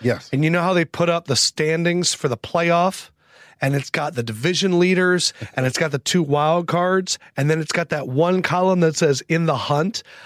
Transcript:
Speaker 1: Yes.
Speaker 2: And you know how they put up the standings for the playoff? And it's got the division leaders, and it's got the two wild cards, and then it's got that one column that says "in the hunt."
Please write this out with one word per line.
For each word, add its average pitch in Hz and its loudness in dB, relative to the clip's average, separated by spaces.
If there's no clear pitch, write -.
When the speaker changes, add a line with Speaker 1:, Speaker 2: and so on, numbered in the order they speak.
Speaker 1:
Yes. 113 -2
Speaker 2:
And 139 0
you 156 2
know 170 0
how 180 0
they 170 2
put 170 -2
up 170 -2
the 131 0
standings 165 0
for - -2
the 120 -2
playoff? 170 0
And 139 0
it's 135 -4
got 151 -6
the 120 -4
division 170 0
leaders, 180 2
and 131 0
it's 127 -2
got 156 0
the 139 -2
two - 0
wild 151 2
cards, 185 0
and 143 0
then 160 2
it's 156 -8
got 170 -2
that 147 -4
one 170 2
column 185 2
that 160 2
says 143 2
"in 165 0
the 151 0
hunt." 147 -2